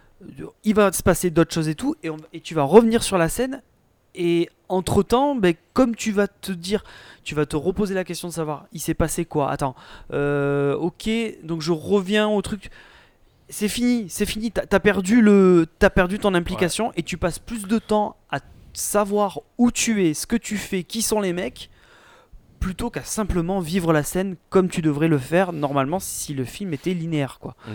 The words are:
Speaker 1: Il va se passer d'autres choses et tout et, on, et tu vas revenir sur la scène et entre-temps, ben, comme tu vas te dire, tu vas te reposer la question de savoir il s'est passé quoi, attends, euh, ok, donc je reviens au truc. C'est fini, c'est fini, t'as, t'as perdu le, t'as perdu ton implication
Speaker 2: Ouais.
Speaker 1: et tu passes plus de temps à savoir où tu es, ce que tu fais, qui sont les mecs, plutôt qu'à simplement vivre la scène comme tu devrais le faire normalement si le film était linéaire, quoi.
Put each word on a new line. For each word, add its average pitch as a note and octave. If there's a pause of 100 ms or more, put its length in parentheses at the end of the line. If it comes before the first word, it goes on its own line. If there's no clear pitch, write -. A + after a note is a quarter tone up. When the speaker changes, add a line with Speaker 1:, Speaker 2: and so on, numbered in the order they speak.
(640)
Speaker 1:
Il G#3
va G3+
se -
passer F3+
d'autres D#3+
choses D#3+
et D#3
tout C#4
et, D#3+
on, D#3 (140)
et E3
tu -
vas D#3
revenir A3
sur -
la E3
scène C4 (500)
et E3+ (200)
entre-temps, A#3
ben, F#3 (180)
comme B3+
tu -
vas G3+
te -
dire, F#3+ (400)
tu -
vas D3
te -
reposer F#3
la F#3
question F3+
de E3
savoir D3+
il D#3+
s'est D#3+
passé E3
quoi, C#3
attends, C#3 (400)
euh, C#3+
ok, E3+ (340)
donc E3
je D#3+
reviens F#3+
au G#3+
truc. - (800)
C'est -
fini, A#3+
c'est -
fini, G#3+
t'as, -
t'as G3
perdu G3+
le, F#3 (140)
t'as G3
perdu F#3+
ton G3
implication F3+
Speaker 2:
Ouais. -
Speaker 1:
et F#3
tu F3+
passes E3+
plus A3
de A3
temps G#3+ (140)
à C#3 (320)
savoir G3+ (180)
où A#3+
tu G#3
es, D#3
ce -
que A#3
tu G#3+
fais, F#3
qui A3+
sont G#3+
les F#3+
mecs, G#3 (920)
plutôt F#3
qu'à C#3
simplement F3+
vivre E3+
la D3+
scène F#3 (160)
comme F#3
tu F3
devrais D3+
le D#3
faire E3+
normalement C#3+
si -
le C3
film F#3
était F3+
linéaire, D#3+
quoi. B2+ (200)